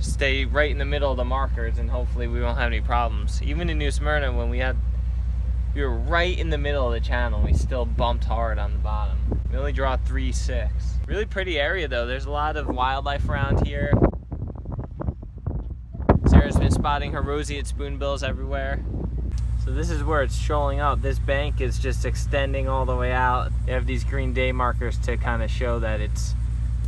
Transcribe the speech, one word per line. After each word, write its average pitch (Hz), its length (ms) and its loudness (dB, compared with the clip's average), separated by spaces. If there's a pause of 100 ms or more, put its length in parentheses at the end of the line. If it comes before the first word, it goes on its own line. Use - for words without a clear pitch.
stay 135 460 2
right 139 240 2
in 135 80 -2
the 139 80 -2
middle 143 240 0
of 123 80 0
the 123 80 0
markers, 123 500 0
and 117 140 -2
hopefully 123 360 -2
we 117 140 -2
won't 120 160 0
have 120 160 2
any 110 80 0
problems. 113 600 0
Even 160 260 0
in 156 80 0
New 147 140 0
Smyrna, 143 420 0
when 120 160 0
we 120 100 0
had, 127 200 0 (960)
we 143 80 0
were 135 120 0
right 170 440 0
in - 100 -2
the 151 100 0
middle 143 280 0
of 120 80 0
the 117 120 0
channel, 123 360 2
we 147 100 2
still 127 320 0
bumped 117 400 0
hard 113 340 0
on 101 140 -2
the - 60 0
bottom. 107 400 0 (320)
We 123 80 -2
only 135 140 -2
draw 131 260 0
three 131 340 0
six. 120 400 0 (340)
Really 202 200 -2
pretty 185 340 -2
area 160 260 0
though. 120 200 -2
There's 127 180 -4
a 135 60 -4
lot 151 260 -2
of 143 120 -4
wildlife 135 600 0
around 143 380 2
here. 143 260 -2 (2250)
Sarah's - 300 8
been - 140 4
spotting 143 420 0
her 151 80 -2
roseate 143 460 -2
spoonbills 139 560 -4
everywhere. 135 580 -2 (840)
So - 80 -2
this 156 180 0
is 151 120 0
where 156 200 2
it's 117 140 0
shoaling 143 440 0
up. 139 220 2
This 135 160 0
bank 143 420 0
is 123 180 0
just 131 260 0
extending 139 640 0
all 131 180 0
the 127 100 0
way 123 160 0
out. 127 380 2 (160)
They 123 60 0
have 127 140 0
these 127 180 0
green 135 280 0
day 127 200 2
markers 120 480 0
to 120 160 0
kinda 117 320 0
show 120 320 0
that 107 200 0
it's, - 340 -2 (540)